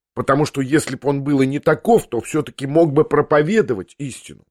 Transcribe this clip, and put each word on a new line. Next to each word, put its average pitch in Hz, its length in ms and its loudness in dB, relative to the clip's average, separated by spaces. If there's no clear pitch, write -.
потому 139 320 0
что - 160 -4
если 135 340 -2
б 131 120 -6
он 139 160 -2
был 139 180 2
и 131 60 4
не 139 120 -4
таков, 185 480 2
то 113 140 -4
всё-таки - 460 -6
мог 156 260 2
бы 147 120 4
проповедовать 151 920 0
истину. - 540 -14